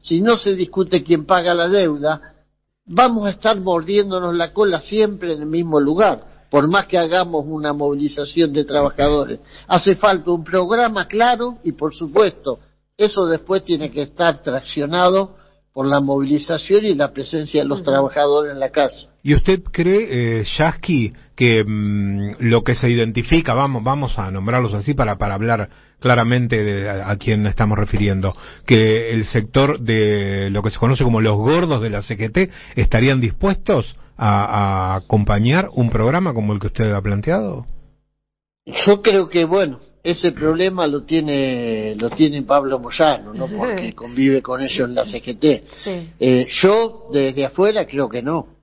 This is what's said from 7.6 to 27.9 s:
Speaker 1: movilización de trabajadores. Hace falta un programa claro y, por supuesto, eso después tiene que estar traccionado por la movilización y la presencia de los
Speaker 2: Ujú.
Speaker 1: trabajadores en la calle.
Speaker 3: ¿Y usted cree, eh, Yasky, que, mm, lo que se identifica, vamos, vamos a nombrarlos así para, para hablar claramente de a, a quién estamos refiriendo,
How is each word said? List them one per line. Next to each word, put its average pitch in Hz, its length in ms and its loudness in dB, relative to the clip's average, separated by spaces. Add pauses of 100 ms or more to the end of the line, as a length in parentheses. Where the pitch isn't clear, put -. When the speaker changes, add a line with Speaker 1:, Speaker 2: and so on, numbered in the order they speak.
Speaker 1:
movilización 143 800 -2
de 147 100 0
trabajadores. 143 760 0 (260)
Hace 185 300 2
falta 175 340 2
un 170 140 0
programa 190 600 0
claro 233 580 0
y, 160 80 -4
por 147 220 -6
supuesto, 160 680 0 (360)
eso 202 300 0
después 165 380 -2
tiene 151 260 -4
que 147 120 -6
estar 156 400 -2
traccionado 170 920 0 (380)
por 135 120 -4
la 143 140 2
movilización 147 840 0
y 196 80 2
la 139 180 0
presencia 151 500 -4
de 139 60 -2
los 147 120 -2
Speaker 2:
Ujú. 160 100 -2
Speaker 1:
trabajadores 143 600 2
en 139 60 -12
la 131 120 -4
calle. - 380 -2 (140)
Speaker 3:
¿Y 147 120 4
usted 185 360 4
cree, 147 720 0
eh, 104 40 -2 (120)
Yasky, 151 560 0 (240)
que, 113 280 4
mm, 104 760 -2
lo 117 240 2
que 123 100 2
se 127 140 0
identifica, 120 680 0
vamos, 131 300 -2
vamos 135 340 -2
a 95 120 -4
nombrarlos 107 440 -2
así 107 200 -2
para, 107 240 -2
para 101 160 -4
hablar 107 340 -2 (320)
claramente 120 640 2
de 101 240 -4
a, 98 220 -6
a 104 60 0
quién 104 300 0
estamos 107 320 0
refiriendo, 98 560 0 (320)